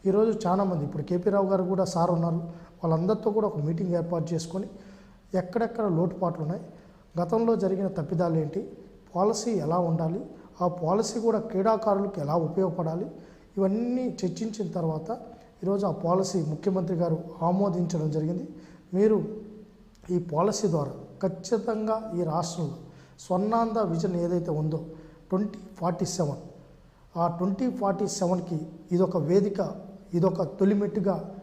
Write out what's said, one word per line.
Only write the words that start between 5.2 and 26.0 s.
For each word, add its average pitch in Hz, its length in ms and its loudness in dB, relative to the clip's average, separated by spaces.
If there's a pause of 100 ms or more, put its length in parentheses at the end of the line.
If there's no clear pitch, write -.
ఎక్కడెక్కడ 220 500 0
లోటుపాట్లు 170 580 0
ఉన్నాయి, 165 200 -4 (580)
గతంలో 226 360 2
జరిగిన 190 320 0
తప్పిదాలు 165 500 0
ఏంటి, 156 340 -4 (420)
పాలసీ 220 360 2
ఎలా 170 280 0
ఉండాలి, 165 480 0 (340)
ఆ 175 80 4
పాలసీ 180 520 0
కూడా 220 200 2
క్రీడాకారులకు 202 800 2
ఎలా 147 160 0
ఉపయోగపడాలి, 170 680 0 (500)
ఇవన్నీ 233 680 0
చర్చించిన 214 460 -4
తర్వాత 160 400 -2 (520)
ఈరోజు 196 240 0
ఆ 165 60 2
పాలసీ 185 500 2
ముఖ్యమంత్రి 175 540 0
గారు 165 280 0 (180)
ఆమోదించడం 175 680 2
జరిగింది. 156 380 -2 (460)
మీరు 208 540 2 (600)
ఈ 175 80 2
పాలసీ 175 500 2
ద్వారా 143 240 0 (300)
ఖచ్చితంగా 214 960 -2
ఈ 175 60 0
రాష్ట్రంలో 165 560 -2 (420)
స్వర్ణాంధ్ర 220 600 2
విజన్ 175 360 0
ఏదైతే 170 340 0
ఉందో 156 400 -2 (380)
ట్వంటీ 190 300 0 (180)
ఫార్టీ 170 280 0